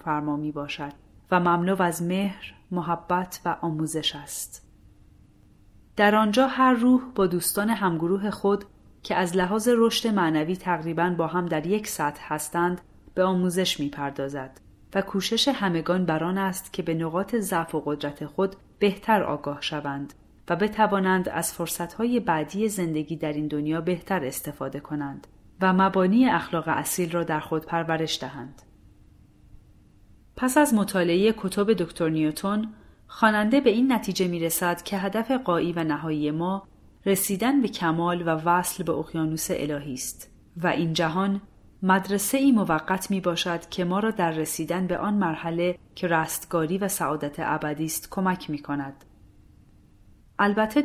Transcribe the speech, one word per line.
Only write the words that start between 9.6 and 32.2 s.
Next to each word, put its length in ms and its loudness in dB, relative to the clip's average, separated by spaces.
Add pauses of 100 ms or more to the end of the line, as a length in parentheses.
رشد 360 4
معنوی 480 2
تقریباً 640 -2
با 100 2
هم 180 -2
در 220 -2
یک 200 -2
سطح 460 -4
هستند، 480 -2 (320)
به 100 2
آموزش 560 0
می‌پردازد 800 -6 (360)
و 60 0
کوشش 460 -2
همگان 580 0
بر 180 0
آن 140 0
است 360 -4
که 100 -4
به 100 -2
نقاط 420 -2
ضعف 400 -2
و 100 -2
قدرت 400 -4
خود 300 -2 (240)
بهتر 440 2
آگاه 380 -4
شوند 520 -6 (360)
و 60 2
بتوانند 720 2
از 240 -4
فرصت‌های 680 -2
بعدی 500 0
زندگی 460 -2
در 180 -4
این 140 -2
دنیا 340 -2
بهتر 440 -2
استفاده 540 -8
کنند 480 -8 (340)
و 120 4
مبانی 520 6
اخلاق 420 0
اصیل 440 -2
را 120 0
در 160 -2
خود 260 -4
پرورش 560 -2
دهند. 400 -12 (1700)
پس 220 0
از 160 6
مطالعهٔ 640 4
کتب 360 2
دکتر 360 -2
نیوتن، 640 0 (340)